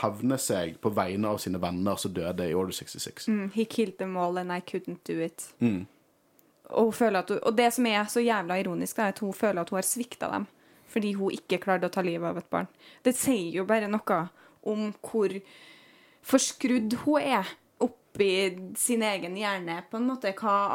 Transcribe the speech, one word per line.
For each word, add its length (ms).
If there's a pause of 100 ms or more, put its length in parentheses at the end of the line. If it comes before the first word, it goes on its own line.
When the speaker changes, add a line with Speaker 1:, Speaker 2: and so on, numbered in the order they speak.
Speaker 1:
hevne 380
seg 420
på 140
vegne 340
av 100
sine 220
venner 360
som 180
døde 340
i 60
Order 180
sixty-six. 560
Speaker 2:
Mm, 240
"He 140
killed 320
them 180
all 220
and 120
I 100
couldn't 440
do 160
it." 400
Speaker 1:
Mm. 260 (840)
Speaker 2:
Og 140
hun 80
føler 260
at 100
hun, 140
og 140
det 180
som 120
er 200
så 180
jævla 340
ironisk, 380
da, 60
er 60
at 100
hun 140
føler 280
at 80
hun 80
har 60
sviktet 500
dem, 140 (420)
fordi 240
hun 200
ikke 280
klarte 240
å 80
ta 80
livet 240
av 140
et 120
barn. 160 (380)
Det 100
sier 380
jo 120
bare 240
noe 400 (360)
om 280 (100)
hvor 320 (920)
forskrudd 680 (100)
hun 160
er 260 (360)
oppi 460 (480)
sin 260
egen 340
hjerne, 440 (100)
på 80
en 80
måte, 300
hva 200 (180)